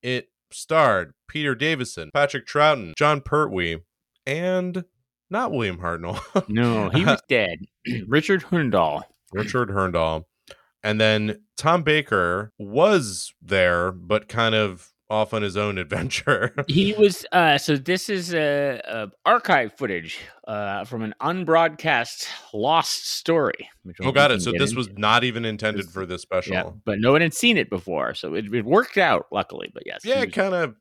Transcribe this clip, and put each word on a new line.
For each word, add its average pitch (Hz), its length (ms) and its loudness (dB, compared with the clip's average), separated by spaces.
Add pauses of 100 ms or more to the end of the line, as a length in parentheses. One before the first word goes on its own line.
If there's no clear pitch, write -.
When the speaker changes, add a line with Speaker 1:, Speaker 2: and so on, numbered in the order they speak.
Speaker 1:
It 127 260 -4 (220)
starred 110 600 2 (140)
Peter 147 280 -2
Davison, 123 580 -4
Patrick 143 340 0
Troughton, 143 480 2
Jon 147 260 2
Pertwee, 92 560 -2 (520)
and 180 560 -4 (460)
not 226 200 -4
William 107 280 -2
Hartnell. 85 400 -6 (160)
<laughs> 98 140 -2
Speaker 2:
No, 110 400 2
he - 140 2
was 135 160 2
Speaker 1:
Uh, - 80 -14
Speaker 2:
dead. 95 320 0 (260)
<clears throat> 120 220 -6
Richard 156 360 2
Hurndall. 95 600 2 (300)
Speaker 1:
Richard 107 360 -2
Hurndall. 85 560 0 (580)
And 107 180 0
then 107 400 2 (160)
Tom 165 260 2
Baker 107 760 0
was 117 840 0
there, 90 500 2
but 92 380 -2
kind 113 260 2
of 98 360 -2 (180)
off 107 240 0
on 110 80 -2
his 98 160 -4
own 104 200 0
<laughs> 90 60 -4
adventure. 104 680 -2 (140)
Speaker 2:
He 196 260 2
was, 208 380 4
uh, 165 260 4
so 147 180 0
this 170 340 -2
is, 180 240 -4
uh, 143 540 0
uh, 110 200 -6 (180)
archive 170 500 2
footage, 87 440 -6 (280)
uh, 101 380 -6
from 113 160 -8
an 110 200 -6
unbroadcast 160 1080 0 (260)
lost 143 580 0
story, - 560 -2 (160)
which 90 180 -16
Speaker 1:
Oh, - 60 -2
Speaker 2:
we 135 60 0
Speaker 1:
got 143 160 6
Speaker 2:
can 117 80 2
Speaker 1:
it. 92 40 -2
So 101 100 -2
Speaker 2:
get 87 80 -2
Speaker 1:
this 139 120 2
Speaker 2:
into. 117 60 -4
Speaker 1:
was 120 200 -4
not 107 260 4
even 117 220 -2
intended 107 420 -4
Speaker 2:
This 82 60 -20
Speaker 1:
for 95 120 -6
this 87 260 -8
Speaker 2:
Yeah, 92 100 2
Speaker 1:
special. 90 440 -4
Speaker 2:
but 104 140 -2
no 117 120 4
one 151 100 6
had 165 120 0
seen 240 240 2
it 127 120 -2
before, 82 440 -4
so 78 220 -8
it, 101 180 -6
it 117 120 0
worked 196 340 2
out, 147 320 2
luckily, - 420 -6
but - 120 -16
yes, - 180 -12
he 214 60 -8
Speaker 1:
Yeah, 269 120 0
it 226 60 -2
Speaker 2:
was - 60 -10
Speaker 1:
kinda 180 480 -2